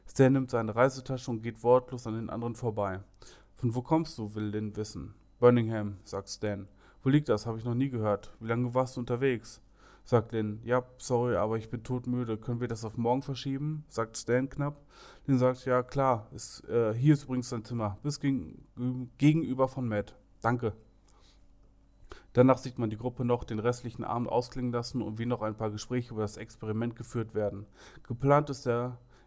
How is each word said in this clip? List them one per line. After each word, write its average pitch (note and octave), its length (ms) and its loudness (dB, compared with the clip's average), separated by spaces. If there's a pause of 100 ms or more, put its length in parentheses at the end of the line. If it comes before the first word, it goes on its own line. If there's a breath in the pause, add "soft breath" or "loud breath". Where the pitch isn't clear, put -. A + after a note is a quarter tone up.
Stan C3 260 6
nimmt C3 160 2
seine A2 260 -2
Reisetasche C3 560 2
und A2 120 -6
geht A2+ 200 -8
wortlos B2 440 4
an A2 80 -4
den A2+ 140 -6
anderen A#2 260 -6
vorbei. G#2 460 -4 (540 loud breath)
„Von A#2 200 0
wo B2+ 60 -2
kommst D#3+ 360 0
du?“, G#2 180 -8
will G#2+ 100 -2
Lynn G#2 300 -4
wissen. G#2+ 380 -8 (260)
„Birmingham“, A2 640 4
sagt - 260 -8
Stan. G2+ 380 -6 (360 soft breath)
„Wo C3 60 2
liegt D3+ 200 4
das? G#2+ 160 2
Hab A2+ 120 -4
ich A2+ 80 -8
noch A#2+ 100 -2
nie C3+ 140 0
gehört. G#2+ 500 0
Wie A2+ 80 -10
lange A#2+ 260 0
warst B2+ 220 0
du B2+ 60 -4
unterwegs?“, B2 600 -2 (440 soft breath)
sagt A#2 260 2
Lynn. A2 320 -2
„Ja, B2 200 2 (140)
sorry, A#2+ 380 0
aber A2 220 0
ich A2 120 -10
bin A#2 140 -8
todmüde. B2 540 -2
Können A#2 240 -6
wir B2 60 -2
das A2+ 180 -6
auf G#2+ 120 -10
morgen A#2+ 240 2
verschieben?“, C#3+ 680 -6
sagt A2+ 280 -4
Stan B2+ 320 0
knapp. C#3+ 320 -6 (440 loud breath)
Lynn C3+ 120 4
sagt, B2+ 280 2
„Ja, B2+ 180 4
klar. B2+ 500 2
Ist, - 360 -10
äh, A2+ 240 4
hier C3+ 200 6
ist C#3+ 120 0
übrigens B2+ 240 -4
dein A2+ 160 -6
Zimmer. G#2+ 380 -4
Bis D3 160 -4
gegen-, C3+ 460 -2 (520)
gegenüber C3+ 500 4
von B2 200 -4
Matt. G#2 280 -2 (260)
Danke.“ A#2+ 320 0 (1600 loud breath)
Danach B2+ 240 8
sieht B2+ 220 -8
man A2+ 100 0
die G#2+ 80 -6
Gruppe B2 280 -6
noch A#2+ 180 0
den G#2+ 160 -6
restlichen A#2+ 440 -4
Abend A#2+ 240 -4
ausklingen B2 440 -2
lassen A#2+ 300 -4
und G#2+ 180 -6
wie A#2 80 -4
noch B2 160 -2
ein A2 120 -4
paar A2 140 -4
Gespräche A#2+ 440 -6
über G#2+ 100 -2
das G#2 140 -6
Experiment A2+ 580 -6
geführt A2+ 400 -6
werden. G2+ 320 -2 (400 loud breath)
Geplant C#3+ 420 4
ist C3 160 -8
der, A#2+ 320 -2 (300 soft breath)